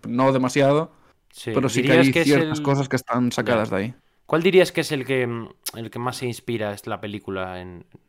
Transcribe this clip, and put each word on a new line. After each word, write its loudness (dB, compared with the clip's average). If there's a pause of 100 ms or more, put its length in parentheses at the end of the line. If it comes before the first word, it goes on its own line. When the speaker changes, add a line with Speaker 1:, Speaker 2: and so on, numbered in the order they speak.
Speaker 1:
No 2
demasiado, 2 (380)
Speaker 2:
Sí. -12
Speaker 1:
pero 0
sí 0
que 0
Speaker 2:
¿Dirías 6
Speaker 1:
hay 4
Speaker 2:
que 2
es 2
Speaker 1:
ciertas 2
Speaker 2:
el -6
Speaker 1:
cosas 0
que -2
están 0
Speaker 2:
Ya. -6
Speaker 1:
sacadas 0
de -2
ahí. -4 (320)
Speaker 2:
¿Cuál 0
dirías 6
que -4
es -6
el -4
que, 0
mm, -6 (260)
el -12
que -12
más -6
se -6
inspira -4
es -12
la -6
película -8
en, -16 (240)